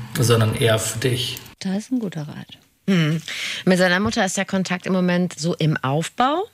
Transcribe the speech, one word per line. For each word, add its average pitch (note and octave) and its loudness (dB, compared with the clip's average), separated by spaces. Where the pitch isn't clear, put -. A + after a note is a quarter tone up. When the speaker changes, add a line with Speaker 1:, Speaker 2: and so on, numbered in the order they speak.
Speaker 1:
sondern A2 4
eher A2 2
für - -6
dich. A#2+ -2
Speaker 2:
Das F#3+ -2
ist G#3+ -6
ein B3+ 0
guter E3 -6
Rat. - -16
Speaker 3:
Hm. E3 2
Mit F3+ 6
seiner F3+ 4
Mutter A3 0
ist F#3+ -2
der F#3+ -2
Kontakt F#3 -2
im F#3 0
Moment F3+ 2
so D#3+ -2
im D#3 2
Aufbau. A#3+ 0